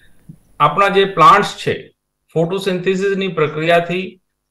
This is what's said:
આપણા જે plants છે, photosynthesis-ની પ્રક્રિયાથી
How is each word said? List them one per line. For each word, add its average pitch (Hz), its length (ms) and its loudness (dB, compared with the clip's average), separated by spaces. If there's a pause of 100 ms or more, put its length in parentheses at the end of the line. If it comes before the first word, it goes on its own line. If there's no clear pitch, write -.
(600)
આપણા 160 280 0
જે 196 180 2
plants 185 520 4 (100)
છે, - 260 -6 (420)
photosynthesis-ની 190 920 -2
પ્રક્રિયાથી 170 960 -2 (300)